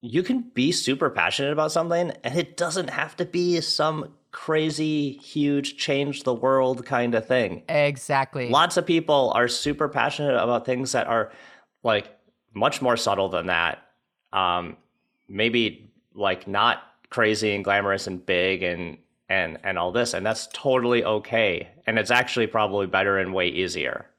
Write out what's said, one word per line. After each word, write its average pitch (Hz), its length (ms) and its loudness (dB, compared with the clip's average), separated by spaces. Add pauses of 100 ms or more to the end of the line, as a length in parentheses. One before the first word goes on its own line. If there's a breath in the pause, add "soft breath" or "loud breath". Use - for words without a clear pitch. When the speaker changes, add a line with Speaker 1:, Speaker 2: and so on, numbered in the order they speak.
Speaker 1:
you 127 220 0
can 247 280 0
be 131 220 4
super 139 380 0
passionate 139 420 0
about 156 200 0
something 170 400 0 (100)
and 131 160 -2
it - 200 -4
doesn't 170 320 -4
have - 260 -6
to 175 80 -2
be 175 380 0
some 156 500 -2 (200)
crazy, 156 880 -2
huge, 143 600 0
change 143 460 -2
the 127 100 2
world 131 500 2
kind 120 300 0
of 110 120 0
thing. 110 420 0
Speaker 2:
Exactly. 139 800 0
Speaker 1:
Lots 160 260 4
of 175 80 2
people 156 500 2
are 120 140 4
super 147 400 -2
passionate 143 460 0
about 117 320 0
things 127 260 -2
that 123 140 0
are, 113 260 0 (520 loud breath)
like, 107 240 0 (440)
much 131 300 0
more 123 160 4
subtle 98 320 0
than 87 160 -2
that. 85 320 0 (540)
Um, 87 440 0 (520)
maybe, 110 600 -2 (240)
like, 95 340 -2
not 104 340 0 (280)
crazy 107 440 0
and 101 100 -4
glamorous 98 440 0
and 90 180 -10
big 92 380 0
and, 87 340 -6 (300)
and, 90 340 -2
and 95 160 -4
all 90 140 -2
this. 117 200 0
And 92 140 -4
that's 110 260 -4
totally 123 520 2
okay. 107 640 0 (180)
And 113 120 2
it's 104 120 0
actually 120 380 2
probably 101 400 0
better 98 300 2
and 95 140 -2
way 92 160 2
easier. 82 580 -4 (120)